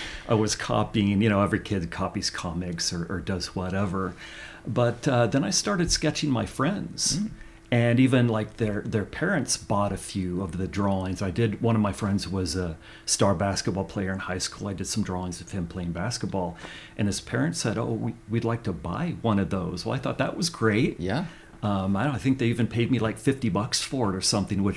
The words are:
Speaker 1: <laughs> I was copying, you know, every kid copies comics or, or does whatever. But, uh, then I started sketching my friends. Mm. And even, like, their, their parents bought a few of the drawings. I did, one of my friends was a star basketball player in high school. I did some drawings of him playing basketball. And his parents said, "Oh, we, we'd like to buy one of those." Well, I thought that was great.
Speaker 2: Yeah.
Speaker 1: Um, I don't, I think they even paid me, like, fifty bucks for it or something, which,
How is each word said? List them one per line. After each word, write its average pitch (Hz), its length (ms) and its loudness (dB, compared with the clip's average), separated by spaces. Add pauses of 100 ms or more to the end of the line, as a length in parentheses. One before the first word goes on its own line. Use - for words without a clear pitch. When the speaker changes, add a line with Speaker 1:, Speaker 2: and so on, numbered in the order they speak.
Speaker 1:
<laughs> - 200 -10
I 120 60 4
was 107 200 2
copying, 107 680 2
you 113 80 6
know, 101 120 6
every 95 180 2
kid 87 300 -2
copies 95 380 -4
comics 87 640 -4
or, 85 180 -4
or 87 100 -2
does 87 360 -4
whatever. 92 580 -2 (520)
But, 120 420 2
uh, 120 180 6
then 135 160 2
I 101 80 0
started 180 400 0
sketching 151 400 0
my 110 140 2
friends. - 720 -2
Mm. 214 120 -2 (420)
And 117 260 6
even, 123 300 6
like, 110 300 0
their, 104 240 0
their 107 240 0
parents 160 500 0
bought 101 360 2
a 95 40 0
few 92 460 -2
of 90 160 -4
the 92 100 -2
drawings. 95 540 0
I 95 80 0
did, 110 320 0
one 113 120 4
of 110 60 4
my 101 140 2
friends 98 340 0
was 92 260 -2
a 90 220 -2 (300)
star 98 280 4
basketball 98 520 0
player 95 260 -4
in 95 60 -4
high 92 180 -6
school. - 320 -6
I 98 60 -4
did 92 120 -6
some 107 160 -2
drawings 90 380 -4
of - 120 -14
him 90 140 -2
playing 85 260 -6
basketball. 90 640 -4 (400)
And 101 100 2
his 90 140 -2
parents 151 380 -2
said, 104 180 0
"Oh, 120 140 -2
we, 113 220 -4 (140)
we'd 113 160 0
like 113 200 0
to 95 100 -2
buy 95 480 -4
one 107 160 4
of 92 100 2
those." 87 380 -4
Well, 113 80 0
I 135 40 -2
thought 123 200 -4
that - 180 -2
was 180 140 -2
great. 110 500 2
Speaker 2:
Yeah. 107 240 0 (380)
Speaker 1:
Um, 98 340 0
I 110 80 2
don't, 143 100 0
I 110 40 -4
think 131 200 2
they 117 100 2
even 117 180 2
paid 117 240 0
me, 123 80 4
like, 107 180 0
fifty 135 320 0
bucks 101 320 0
for 113 320 0
it 92 40 -2
or 95 40 -2
something, 98 420 2
which, 101 140 2